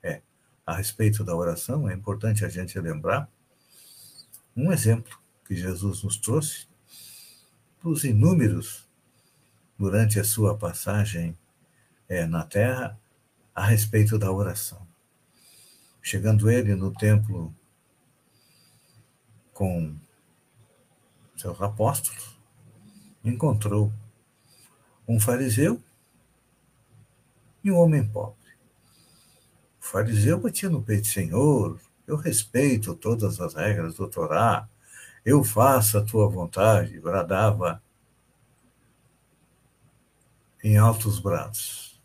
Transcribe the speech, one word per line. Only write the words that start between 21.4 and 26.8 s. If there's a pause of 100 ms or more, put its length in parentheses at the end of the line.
apóstolos, (840)
encontrou (1120)
um
fariseu (1800)